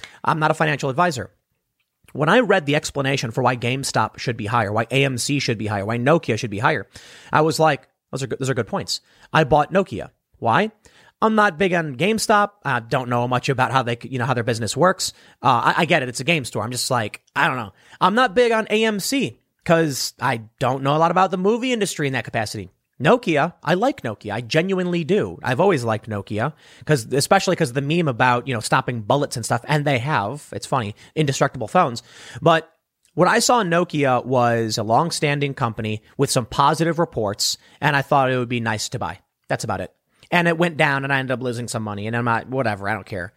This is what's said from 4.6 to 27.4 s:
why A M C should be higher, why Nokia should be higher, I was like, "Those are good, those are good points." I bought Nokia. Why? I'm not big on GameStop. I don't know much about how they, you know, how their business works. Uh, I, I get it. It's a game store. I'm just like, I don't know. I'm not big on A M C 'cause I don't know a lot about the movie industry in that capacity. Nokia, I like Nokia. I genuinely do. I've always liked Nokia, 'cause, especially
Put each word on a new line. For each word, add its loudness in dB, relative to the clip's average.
why 0
A 4
M -2
C -2
should -2
be -4
higher, -2
why -2
Nokia 2
should -6
be -4
higher, 0
I 4
was 2
like, 2
"Those -6
are -6
good, -8
those -4
are 0
good -4
points." -6
I 4
bought 2
Nokia. -2
Why? 2
I'm 2
not 2
big 2
on -2
GameStop. 2
I 0
don't -2
know 0
much -2
about 2
how 2
they, -2
you -6
know, -2
how 2
their -2
business -2
works. 2
Uh, 2
I, -
I 4
get 2
it. -6
It's -8
a -8
game 0
store. -6
I'm -6
just -6
like, -2
I 2
don't -2
know. -8
I'm 4
not 2
big 4
on -2
A 2
M 0
C -4
'cause 0
I -2
don't -2
know 2
a 2
lot 4
about 2
the -4
movie 0
industry -2
in -2
that -2
capacity. -6
Nokia, 2
I 0
like 0
Nokia. -8
I -4
genuinely 0
do. -2
I've -2
always 2
liked -2
Nokia, -4
'cause, 0
especially 2